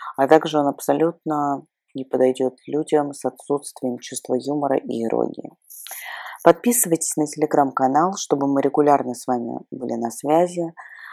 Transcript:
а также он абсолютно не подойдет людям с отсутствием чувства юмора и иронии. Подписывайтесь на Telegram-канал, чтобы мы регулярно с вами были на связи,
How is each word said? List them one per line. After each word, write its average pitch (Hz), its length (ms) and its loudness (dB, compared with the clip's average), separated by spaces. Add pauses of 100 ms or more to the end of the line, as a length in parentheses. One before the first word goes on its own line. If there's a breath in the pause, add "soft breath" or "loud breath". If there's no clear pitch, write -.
(160 loud breath)
а 135 140 0
также 156 280 6
он 143 100 2
абсолютно 147 1000 -2 (280)
не 131 120 -8
подойдет 131 480 2 (120)
людям 147 460 -2
с - 140 -12
отсутствием 131 760 -6
чувства - 400 -8
юмора 139 380 -2
и 117 260 -4
иронии. - 480 -4 (920 loud breath)
Подписывайтесь 170 720 2
на 151 60 0
Telegram-канал, 147 920 2
чтобы 143 320 -2
мы 139 140 2
регулярно 139 520 2
с - 140 -12
вами 123 320 -4 (100)
были 120 260 -8
на 117 160 -4
связи, 170 640 0 (400 loud breath)